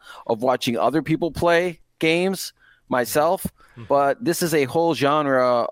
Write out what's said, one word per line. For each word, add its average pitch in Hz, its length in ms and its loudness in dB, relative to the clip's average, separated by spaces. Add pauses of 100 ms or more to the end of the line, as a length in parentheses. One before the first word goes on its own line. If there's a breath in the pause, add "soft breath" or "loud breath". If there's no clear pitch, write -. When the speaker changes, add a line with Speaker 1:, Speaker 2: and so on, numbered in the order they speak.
(280 loud breath)
Speaker 1:
of 113 160 -2
watching 127 340 0
other 131 240 2
people 156 300 -2
play 170 480 0 (200)
games 175 540 -2 (360 soft breath)
myself, 151 580 0 (280 soft breath)
Speaker 2:
Mm-hmm. 117 140 -16
Speaker 1:
but 139 340 2
this 165 180 0
is 165 120 -2
a 151 120 4
whole 165 300 0
genre 131 760 2